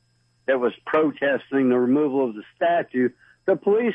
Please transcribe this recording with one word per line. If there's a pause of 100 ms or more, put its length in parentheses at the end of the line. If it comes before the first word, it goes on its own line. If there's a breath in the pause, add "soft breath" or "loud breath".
(460)
that
was (100)
protesting
the
removal
of
the (120)
statue, (380 soft breath)
the
police